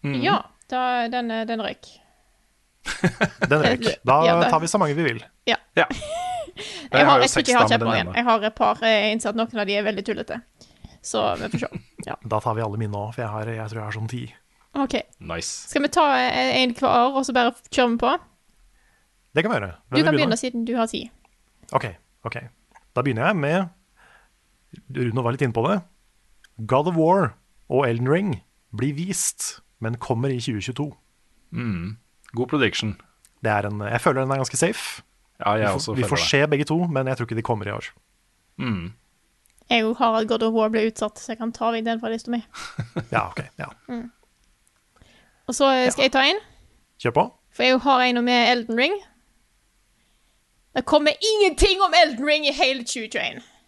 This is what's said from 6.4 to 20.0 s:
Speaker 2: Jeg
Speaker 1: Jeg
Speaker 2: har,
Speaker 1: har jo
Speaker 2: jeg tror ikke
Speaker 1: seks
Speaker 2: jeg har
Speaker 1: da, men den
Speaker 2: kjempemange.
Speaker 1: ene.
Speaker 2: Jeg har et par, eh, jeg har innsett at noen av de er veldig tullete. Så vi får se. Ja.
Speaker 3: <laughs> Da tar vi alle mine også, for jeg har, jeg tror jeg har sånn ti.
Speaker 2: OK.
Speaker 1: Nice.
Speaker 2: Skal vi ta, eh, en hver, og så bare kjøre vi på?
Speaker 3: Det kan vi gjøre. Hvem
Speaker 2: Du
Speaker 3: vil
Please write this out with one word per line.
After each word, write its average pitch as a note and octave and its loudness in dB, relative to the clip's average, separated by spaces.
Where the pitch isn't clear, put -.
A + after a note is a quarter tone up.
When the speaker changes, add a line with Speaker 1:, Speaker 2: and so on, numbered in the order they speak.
Speaker 2:
Jeg D4 -2
Speaker 1:
Jeg D4 8
Speaker 2:
har, C#4+ 6
Speaker 1:
har C#4 8
jo B2 6
Speaker 2:
jeg - 4
tror - 0
ikke - 0
Speaker 1:
seks - -2
Speaker 2:
jeg B3 4
har A3 4
Speaker 1:
da, A3 2
men A3 2
den A3+ 0
Speaker 2:
kjempemange. A3 0
Speaker 1:
ene. F3+ -6
Speaker 2:
Jeg A#3+ 0
har A3+ 2
et A3 -2
par, G#3+ 2
eh, A3+ 0
jeg G#3+ 4
har G#3+ 0
innsett A3+ -2
at G#3+ -4
noen A3+ -4
av G#3 -2
de G3+ -2
er G#3 0
veldig G3+ -4
tullete. - -6
Så - -4
vi - -8
får A#3+ -2
se. B3+ -6
Ja. - -8
Speaker 3:
<laughs> A2 -10
Da G#2+ 0
tar A#2 -2
vi A2 -4
alle G#2 -4
mine G#2 -4
også, G#2 -8
for B2+ -8
jeg A2+ -6
har, G#2+ -8
jeg A2 -8
tror A2+ -10
jeg G#2+ -10
har G#2 -10
sånn A2 -8
ti. A#2+ -8
Speaker 2:
OK. C#4 -2
Speaker 1:
Nice. D#3+ -8
Speaker 2:
Skal C#4+ -2
vi D4 0
ta, D#4+ 4
eh, B3+ 0
en B3+ 2
hver, B3 4
og C4+ 0
så B3 -4
bare A#3+ 4
kjøre B3 2
vi A#3 0
på? B3 2
Speaker 3:
Det D#3+ 2
kan A3+ 0
vi E3+ 0
gjøre. G2 -4
Hvem - -20
Speaker 2:
Du - 0
Speaker 3:
vil D#4 4